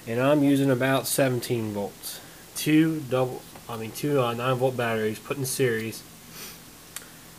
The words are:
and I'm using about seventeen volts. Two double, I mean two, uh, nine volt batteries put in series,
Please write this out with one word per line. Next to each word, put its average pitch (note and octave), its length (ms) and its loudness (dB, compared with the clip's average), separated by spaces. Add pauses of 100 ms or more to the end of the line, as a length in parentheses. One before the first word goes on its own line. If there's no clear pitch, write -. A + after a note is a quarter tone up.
and A#2 120 -4
I'm C#3+ 240 4
using C#3 280 4
about C3 360 2
seventeen A#2+ 680 0
volts. - 440 -8 (380)
Two D#3 440 4 (100)
double, B2+ 320 0 (260)
I A#2 80 -8
mean A2 160 -8
two, C#3+ 300 0
uh, A#2 100 2
nine B2 240 0
volt B2 220 0
batteries A2 400 0
put - 180 -6
in C3+ 80 -4
series, A2+ 580 -2 (1400)